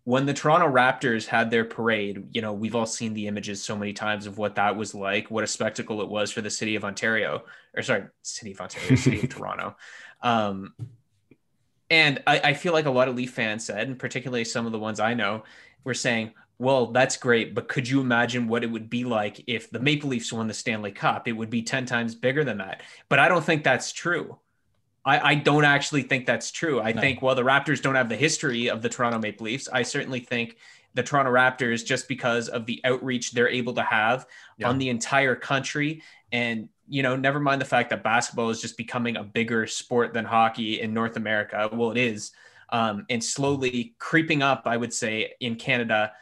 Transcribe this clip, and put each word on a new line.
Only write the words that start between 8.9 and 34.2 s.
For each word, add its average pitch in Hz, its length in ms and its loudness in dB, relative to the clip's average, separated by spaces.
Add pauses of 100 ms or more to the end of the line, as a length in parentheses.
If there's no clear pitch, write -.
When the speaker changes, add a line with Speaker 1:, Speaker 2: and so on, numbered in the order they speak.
Speaker 1:
city 120 240 2
of - 100 -4
Speaker 2:
<laughs> - 0 -
Speaker 1:
Toronto. 98 460 -8 (460)
Um, 104 520 -2 (1160)
and 156 380 6
I, 147 120 6
I 143 140 4
feel 170 200 -2
like 156 120 4
a 143 60 2
lot 127 160 6
of 127 80 -2
Leaf 127 160 -4
fans 110 340 -2
said, 107 220 -4
and 131 100 -8
particularly 123 480 -4
some 117 200 -4
of 113 60 -6
the 110 80 -4
ones 107 200 -4
I 110 140 2
know, 110 300 -2 (400)
were 127 100 -4
saying, 113 400 -2 (240)
"Well, 127 300 4
that's 123 300 4
great, 117 380 2
but 117 140 -6
could 120 180 -4
you 135 140 2
imagine 120 460 2
what 117 160 0
it 120 80 -2
would 113 180 -8
be 120 160 -4
like 107 420 -2
if 117 240 -6
the 117 80 -6
Maple 147 300 2
Leafs 120 240 -4
won 113 140 -2
the 107 60 -4
Stanley 107 380 -4
Cup? - 360 0
It 117 60 -2
would 110 160 -6
be 117 140 -2
ten 131 220 -2
times 117 300 -2
bigger 135 280 0
than 113 140 -4
that." 95 240 -10 (280)
But 135 100 6
I 156 100 8
don't 175 140 4
think 156 200 2
that's 127 300 2
true. - 440 -4 (680)
I, 143 260 4
I 151 40 6
don't 147 300 6
actually 143 380 4
think 127 220 -2
that's - 260 0
true. 143 300 -2
I 110 100 0
Speaker 3:
No. 113 100 0
Speaker 1:
think 131 200 0
while 131 140 4
the 127 80 0
Raptors 139 380 2
don't 135 140 2
have 127 140 2
the 113 80 -4
history 123 520 0
of 110 120 -2
the 117 80 -2
Toronto 117 300 0
Maple 110 260 -6
Leafs, 120 260 -6
I 127 120 0
certainly 127 360 -6
think 120 380 -6 (380)
the 123 80 0
Toronto 135 280 2
Raptors, 127 540 4
just 131 240 -2
because 120 400 0
of 117 160 -4
the 117 180 -8
outreach 127 480 0
they're 120 180 4
able 120 260 -2
to 117 80 0
have 117 440 2 (300)